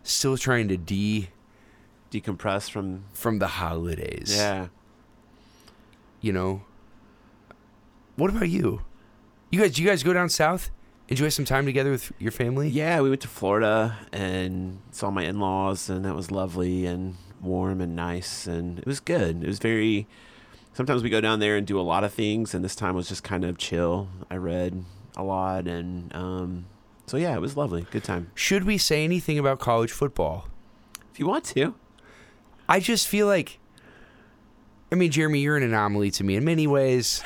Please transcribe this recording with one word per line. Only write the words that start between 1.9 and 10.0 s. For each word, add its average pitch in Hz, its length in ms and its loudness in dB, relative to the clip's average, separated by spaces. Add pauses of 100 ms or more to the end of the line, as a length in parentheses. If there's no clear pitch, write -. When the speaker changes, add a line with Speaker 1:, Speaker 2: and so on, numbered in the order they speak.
Speaker 2:
Decompress 101 600 -4
from 95 420 -6
Speaker 1:
from 110 280 -2
the 95 60 2
holidays. 85 880 -4
Speaker 2:
Yeah. 98 340 0 (1500)
Speaker 1:
You 107 120 0
know? 95 300 -2 (1500)
What - 140 2
about 208 180 0
you? 165 340 0 (680)
You 175 100 4
guys, 190 120 6
do 147 100 0
you 185 60 4
guys 180 140 4